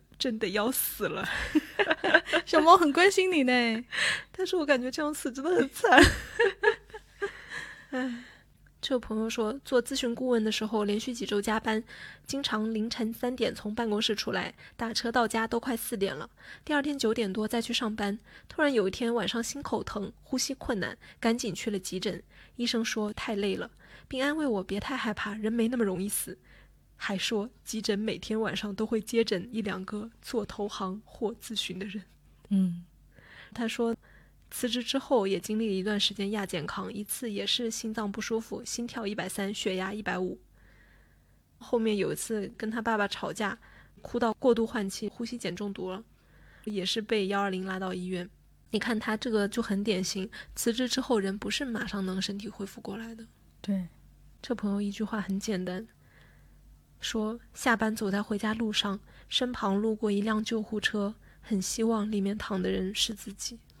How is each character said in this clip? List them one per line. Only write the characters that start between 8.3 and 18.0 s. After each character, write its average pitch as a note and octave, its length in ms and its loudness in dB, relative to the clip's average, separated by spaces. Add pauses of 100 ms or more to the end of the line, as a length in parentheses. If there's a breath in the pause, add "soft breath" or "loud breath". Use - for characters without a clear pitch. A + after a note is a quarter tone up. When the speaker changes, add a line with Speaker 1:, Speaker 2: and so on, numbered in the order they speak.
Speaker 1:
这 - 160 -2
位 A#3+ 40 2
朋 A3 200 -4
友 A3 100 0
说， A3+ 360 -2
做 A#3+ 180 4
咨 C4+ 120 -6
询 A#3+ 200 0
顾 B3+ 140 -2
问 A#3 120 4
的 A3 100 2
时 G#3+ 140 -2
候 G#3+ 200 0
连 G#3 120 2
续 B3 160 -4
几 A#3 120 -6
周 G3+ 160 0
加 G#3+ 180 0
班， A3 240 0 (420 loud breath)
经 C#4 160 -4
常 A3 320 0
凌 A3 160 0
晨 A#3 220 -2
三 B3 240 -2
点 B3 180 0
从 G#3 220 -6
办 A#3 140 0
公 G#3 120 2
室 A3 140 2
出 - 160 -2
来， F3+ 220 -2 (240 soft breath)
打 A3+ 160 -4
车 A#3 180 -2
到 A#3+ 160 4
家 A3+ 200 0
都 A#3 120 0
快 B3+ 160 -2
四 A#3 220 -4
点 F#3+ 180 0
了， D3+ 140 -8 (340 loud breath)
第 D4+ 100 -2
二 D4 80 4
天 C#4+ 160 -2
九 A3+ 160 2
点 G#3+ 180 0
多 G#3+ 160 0
再 A#3 140 0
去 A#3 120 -4
上 A3 200 -2
班。 G#3 240 -2 (300 soft breath)